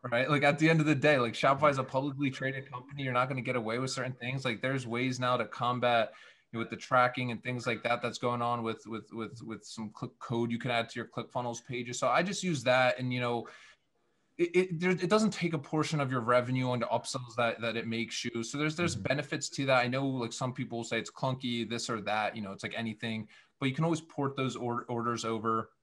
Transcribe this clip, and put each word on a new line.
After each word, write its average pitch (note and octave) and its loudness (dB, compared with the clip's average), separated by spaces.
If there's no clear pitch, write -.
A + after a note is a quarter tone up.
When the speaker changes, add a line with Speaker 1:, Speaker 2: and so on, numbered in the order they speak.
Speaker 1:
right? C3 2
Like, C#3+ 4
at D3 6
the D#3 6
end D#3+ 8
of D3 4
the D3+ 6
day, C#3+ 6
like, A#2 2
Shopify C#3 6
is C3+ 0
a B2+ 0
publicly C3+ -2
traded C3+ -6
company. C3 -12
You're C3 -2
not B2+ 2
gonna C3+ -4
get B2 -2
away A2+ -2
with C3 -2
certain B2+ -4
things. C3 -6
Like, A2+ -2
there's C3 -2
ways B2 -2
now B2 2
to A2+ 0
combat, A#2+ 2
you A2+ -6
know, - -2
with A2+ -4
the A2+ -6
tracking B2 2
and A2+ -6
things B2 -4
like A2+ -2
that A#2+ 0
that's A#2 -4
going A#2+ 0
on A#2+ 0
with, A2 -4
with, G#2+ -10
with, A2+ -8
with A2 -10
some G#2+ -10
click - -10
code A#2 0
you A#2 -2
can B2 -2
add A#2 2
to - -8
your A2+ -6
ClickFunnels A#2+ -6
pages. B2 -6
So C3 0
I D3 4
just F#3+ -4
use D#3 -2
that, B2+ 4
and, B2+ -2
you B2 0
know, A#2+ 0
it, F3 2
it, F3+ 2
there, F3+ 4
it F#3 0
doesn't G#3+ 4
take E3+ -2
a D#3 -2
portion D3+ 0
of C3 0
your B2+ 0
revenue B2 4
onto A#2 0
upsells A#2+ -4
that, A#2 2
that A2+ -2
it A2+ -2
makes A2+ -4
you. A#2 -4
So B2 -6
there's, D3+ 0
there's E3+ 0
Speaker 2:
Mm-hmm. F#2+ -6
Speaker 1:
benefits C#3+ -2
to C#3 -4
that. B2+ 6
I - 0
know, C3 0
like, B2+ -2
some B2+ -4
people A#2 -6
say A2+ -2
it's A2 -4
clunky, B2 -2
this A#2 -4
or A2+ -2
that, G#2 0
you A2+ -8
know, G2 -8
it's G2 -12
like A2 -6
anything, A2+ -6
but C3+ -2
you C3 -2
can D#3 0
always E3 0
port C3+ -4
those C3 -2
or-, A#2+ -4
orders A#2 -2
over A2+ -2